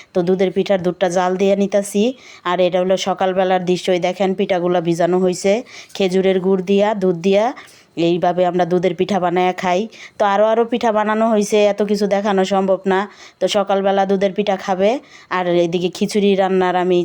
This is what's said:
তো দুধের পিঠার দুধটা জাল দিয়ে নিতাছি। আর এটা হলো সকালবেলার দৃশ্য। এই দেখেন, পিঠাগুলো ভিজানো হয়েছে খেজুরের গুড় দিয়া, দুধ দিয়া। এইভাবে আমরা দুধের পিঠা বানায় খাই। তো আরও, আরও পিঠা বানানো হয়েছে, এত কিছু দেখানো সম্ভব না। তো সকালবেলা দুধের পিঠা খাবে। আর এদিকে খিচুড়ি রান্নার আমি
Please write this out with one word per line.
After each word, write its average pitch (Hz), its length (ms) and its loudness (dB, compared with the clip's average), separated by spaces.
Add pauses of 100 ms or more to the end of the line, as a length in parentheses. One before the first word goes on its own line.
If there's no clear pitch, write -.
(100)
তো - 120 -2
দুধের 185 300 0
পিঠার 190 300 0
দুধটা 180 260 -2
জাল 180 280 0
দিয়ে 196 200 2
নিতাছি। 202 460 0 (420)
আর 180 160 -2
এটা 180 200 2
হলো 185 160 0
সকালবেলার 185 680 0
দৃশ্য। 175 260 -2
এই 180 100 2
দেখেন, 180 340 -2
পিঠাগুলো 180 460 0
ভিজানো 170 380 0
হয়েছে 185 340 0 (420)
খেজুরের 190 460 0
গুড় 190 220 0
দিয়া, 196 320 2
দুধ 185 220 0
দিয়া। 196 300 2 (500)
এইভাবে 175 500 0
আমরা 180 180 0
দুধের 180 300 0
পিঠা 190 260 -2
বানায় 180 320 0
খাই। 180 280 -2 (360)
তো - 80 -2
আরও, 202 200 2
আরও 226 200 2
পিঠা 233 280 -2
বানানো 214 360 0
হয়েছে, 208 360 2
এত 202 180 0
কিছু 208 240 0
দেখানো 196 380 0
সম্ভব 190 420 0
না। 190 140 0 (380)
তো - 100 -4
সকালবেলা 196 580 0
দুধের 190 260 0
পিঠা 202 240 -2
খাবে। 190 340 0 (400)
আর 185 140 -2 (120)
এদিকে 175 320 0
খিচুড়ি 202 460 0
রান্নার 185 420 0
আমি 180 280 2